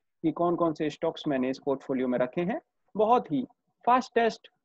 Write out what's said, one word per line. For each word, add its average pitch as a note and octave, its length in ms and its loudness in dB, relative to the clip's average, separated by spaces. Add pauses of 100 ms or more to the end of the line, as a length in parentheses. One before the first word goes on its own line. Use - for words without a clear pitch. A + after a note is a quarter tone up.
(240)
कि D#3+ 100 2
कौन F3 220 0
कौन E3 180 0
से D#3 160 -2
stocks - 380 -4
मैंने C3 220 0
इस C3 160 -6
portfolio C3 420 -2
में B2 120 0
रखे B2+ 240 -2
हैं। A#3+ 180 -4 (340)
बहुत G#3+ 360 2
ही C3 160 -2 (380)
fastest A#3 680 0 (140)